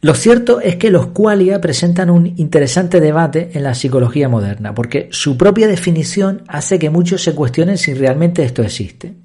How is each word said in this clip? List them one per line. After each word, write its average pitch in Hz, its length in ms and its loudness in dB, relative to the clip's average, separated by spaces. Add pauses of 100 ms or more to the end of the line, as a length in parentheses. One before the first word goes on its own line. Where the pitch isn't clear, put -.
lo 156 120 2
cierto 240 480 2
es 175 160 -2
que 220 120 0
los 175 180 4
qualia 202 520 2
presentan 175 500 0
un 175 280 4
interesante 170 640 2
debate 156 520 0
en 143 100 -4
la 131 120 -2
psicología 131 540 0
moderna, 107 440 -4
porque 120 380 -6
su 139 260 -4
propia 202 300 4
definición 190 800 -2
hace 170 320 -2
que 156 100 0
muchos 175 320 0
se 160 140 -2
cuestionen 160 420 0
si 156 160 -2
realmente 151 500 0
esto 123 200 -2
existe. 104 500 -8 (120)